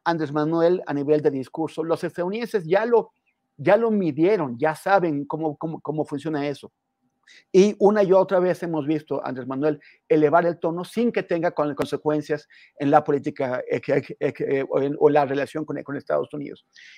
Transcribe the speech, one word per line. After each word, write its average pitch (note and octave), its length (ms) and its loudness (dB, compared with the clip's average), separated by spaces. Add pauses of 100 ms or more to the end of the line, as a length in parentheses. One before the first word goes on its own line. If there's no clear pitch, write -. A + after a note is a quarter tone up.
Andrés D#3 300 -2
Manuel E3 520 0
a D3+ 80 -6
nivel C#3+ 300 0
de D3+ 80 2
discurso, D3 540 -6
los E3 180 -4
estadounidenses F#3 640 -6
ya F#3+ 200 2
lo, A#3 280 2 (440)
ya E3+ 200 4
lo A3+ 160 0
midieron, D#3+ 640 0
ya D#3 160 0
saben E3+ 500 0
cómo, D#3 320 -6
cómo, D#3 240 -8
cómo D3+ 240 -4
funciona D3 440 -4
eso. B2+ 240 -10 (800)
Y G3 280 6
una G#3 240 6
y F3+ 100 2
otra F#3 260 4
vez F3+ 240 0
hemos D#3 240 -4
visto D#3 360 -4
a C3+ 60 -8
Andrés B2+ 180 -8
Manuel C#3+ 340 -2 (280)
elevar D#3+ 380 4
el E3 120 -2
tono F3 260 -4
sin A#3 280 -2
que F#3+ 100 -2
tenga E3+ 300 -2
con-, D3 220 -2
consecuencias D3 760 -4 (300)
en C#3+ 120 0
la D3+ 140 6
política, C3+ 680 -2
eh, B2+ 100 -2
que, C#3 400 -2
eh, C#3 120 -2
que, C#3 280 -4
eh, C3+ 80 -4
o C#3 120 -2
en, C#3+ 180 -2
o D3+ 100 6
la D3 160 2
relación C#3 400 -4
con, C#3+ 180 -8
con C#3 140 -10
Estados C#3+ 360 -4
Unidos. C#3+ 340 -14 (320)